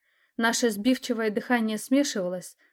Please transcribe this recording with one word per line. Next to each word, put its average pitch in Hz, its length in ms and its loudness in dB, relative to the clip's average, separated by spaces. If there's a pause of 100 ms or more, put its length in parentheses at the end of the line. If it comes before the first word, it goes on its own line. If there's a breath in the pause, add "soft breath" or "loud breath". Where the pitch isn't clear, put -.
(360)
Наше 226 340 2
сбивчивое 220 600 0
дыхание 220 480 0
смешивалось, 190 800 -2 (160)